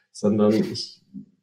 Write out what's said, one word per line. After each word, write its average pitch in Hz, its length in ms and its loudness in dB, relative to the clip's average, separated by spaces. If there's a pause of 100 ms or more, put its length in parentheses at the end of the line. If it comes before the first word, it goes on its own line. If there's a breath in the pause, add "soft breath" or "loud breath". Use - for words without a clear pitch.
(120)
sondern 104 420 2 (180)
ich, - 300 -12 (420)